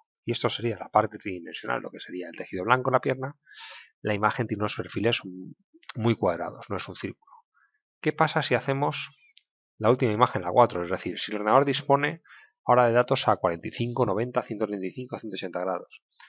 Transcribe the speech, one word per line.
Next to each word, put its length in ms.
y 60
esto 180
sería 300
la 100
parte 300
tridimensional, 600
lo 120
que 80
sería 280
el 80
tejido 280
blanco 260
en 40
la 80
pierna, 340
la 140
imagen 320
tiene 160
unos 120
perfiles 460
muy 200
cuadrados, 540
no 80
es 100
un 80
círculo. 380
¿Qué 140
pasa 300
si 120
hacemos 540
la 120
última 240
imagen, 280
la 80
cuatro? 340
Es 60
decir, 300
si 120
el 80
ordenador 260
dispone 560
ahora 240
de 60
datos 340
a 80
cuarenta 320
y 40
cinco, 340
noventa, 360
ciento 260
treinta 200
y 40
cinco, 280
ciento 160
ochenta 240
grados. 420